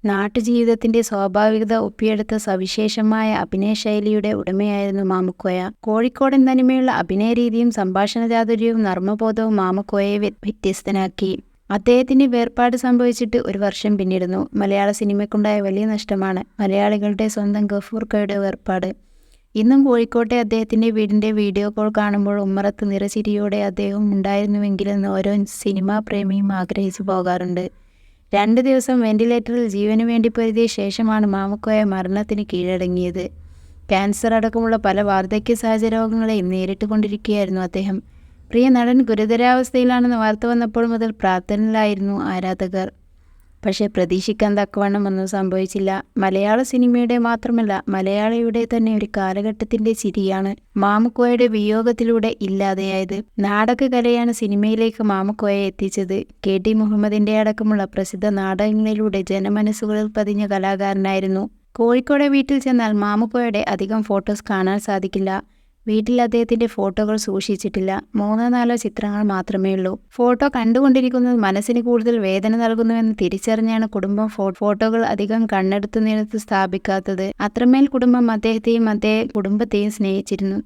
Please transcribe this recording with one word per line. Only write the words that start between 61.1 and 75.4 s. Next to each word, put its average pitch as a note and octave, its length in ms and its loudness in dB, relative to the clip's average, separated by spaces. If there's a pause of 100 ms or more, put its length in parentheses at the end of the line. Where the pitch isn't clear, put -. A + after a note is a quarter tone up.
കോഴിക്കോട് B3 480 2
വീട്ടിൽ C#4 360 2
ചെന്നാൽ A#3+ 320 0
മാമുക്കോയുടെ G#3+ 760 0
അധികം G#3 360 -2
ഫോട്ടോസ് G#3 460 -2
കാണാൻ F#3+ 300 0
സാധിക്കില്ല. F#3+ 800 -4 (280)
വീട്ടിൽ A3 340 2
അദ്ദേഹത്തിന്റെ A#3 440 2
ഫോട്ടോകൾ G#3+ 500 -2
സൂക്ഷിച്ചിട്ടില്ല. G3 880 -4 (120)
മൂന്നോ G#3+ 320 0
നാലോ A#3+ 280 2
ചിത്രങ്ങൾ G#3 480 -4
മാത്രമേ F#3+ 500 0
ഉള്ളൂ. F#3+ 280 -2 (100)
ഫോട്ടോ B3 360 2
കണ്ടുകൊണ്ടിരിക്കുന്നത് B3 880 2
മനസ്സിന് G#3 460 0
കൂടുതൽ A#3+ 380 2
വേദന G3 360 0
നൽകുന്നുവെന്ന് A3+ 640 2
തിരിച്ചറിഞ്ഞാണ് A3 680 0
കുടുംബം G3+ 380 -2
ഫോ-, G3 260 -4
ഫോട്ടോകൾ A3 520 0
അധികം G#3+ 480 -2